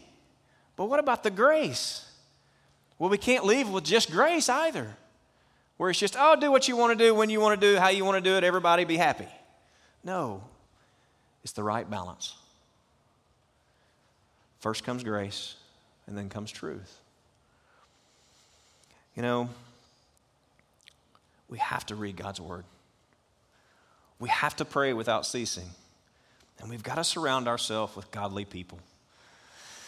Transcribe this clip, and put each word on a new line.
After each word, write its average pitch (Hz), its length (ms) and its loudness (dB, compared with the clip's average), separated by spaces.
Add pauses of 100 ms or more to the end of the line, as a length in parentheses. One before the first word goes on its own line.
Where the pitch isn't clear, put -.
(760)
But 190 100 -4
what 277 140 0
about 277 220 0
the 214 80 0
grace? 226 760 0 (920)
Well, 180 120 0
we 202 80 2
can't 247 260 2
leave 226 240 4
with 190 160 -4
just 190 260 2
grace 285 380 2
either, 247 480 -2 (800)
where 180 140 0
it's 170 80 0
just, 196 180 0
"Oh, 302 200 8
do 285 140 2
what 262 180 4
you 247 80 -2
wanna 233 180 4
do, 226 200 6
when 220 160 4
you 214 100 0
wanna 214 160 4
do, 202 220 4
how 185 100 6
you 196 160 2
wanna 190 160 2
do 185 160 2
it, 180 80 4
everybody 175 400 4
be 165 120 -2
happy." 147 320 0 (760)
No, 131 400 -6 (960)
it's - 100 -14
the 104 120 -6
right 107 240 -4
balance. 92 460 -12 (2250)
First 110 240 -4
comes 123 180 -8
grace, 104 540 -8 (500)
and 101 100 -12
then 101 120 -10
comes 104 220 -12
truth. - 480 -14 (2250)
You 120 80 -8
know, 123 280 -2 (2000)
we 113 100 -12
have - 280 -4
to 104 100 -10
read 101 200 -8
God's 95 240 -10
word. 90 240 -12 (1500)
We 123 120 -4
have - 260 -2
to 156 80 -2
pray 139 300 -2
without 110 320 -2
ceasing. 95 440 -8 (880)
And 110 120 -16
we've 117 120 -14
gotta 147 220 -6
surround 131 420 0
ourselves 110 480 -2
with 95 160 -16
godly 101 360 -8
people. 92 320 -16 (1080)